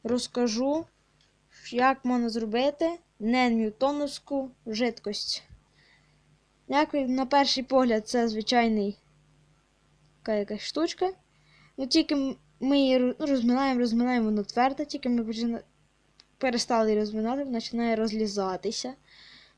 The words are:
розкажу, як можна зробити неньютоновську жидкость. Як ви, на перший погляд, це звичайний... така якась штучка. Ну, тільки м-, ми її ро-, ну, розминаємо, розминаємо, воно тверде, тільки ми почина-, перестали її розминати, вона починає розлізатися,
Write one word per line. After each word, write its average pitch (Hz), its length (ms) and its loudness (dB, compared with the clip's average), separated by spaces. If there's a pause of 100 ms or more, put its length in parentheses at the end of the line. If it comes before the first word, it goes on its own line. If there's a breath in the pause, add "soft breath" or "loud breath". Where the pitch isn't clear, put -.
розкажу, 247 840 -2 (840)
як 247 320 2
можна 247 240 0
зробити 254 680 -2 (200)
неньютоновську 254 1300 0 (160)
жидкость. 226 760 -4 (1300 soft breath)
Як 294 240 2
ви, 277 140 0
на 254 200 0
перший 277 360 2
погляд, 247 460 2
це 233 200 0
звичайний... 214 680 0 (1200)
така 214 160 -2
якась 208 220 -6
штучка. 339 520 -2 (640 soft breath)
Ну, 269 100 -6
тільки 311 280 2
м-, 269 220 -2 (240)
ми 277 180 4
її 262 200 4
ро-, 254 220 2
ну, 311 60 -2
розминаємо, 254 540 2
розминаємо, 240 440 2
воно 214 180 0
тверде, 269 420 0
тільки 285 240 -6
ми 233 160 0
почина-, 226 360 -6 (760)
перестали 233 520 0
її 214 100 2
розминати, 220 440 -2
вона 247 140 -4
починає 233 380 -2
розлізатися, 208 1000 -4 (640 loud breath)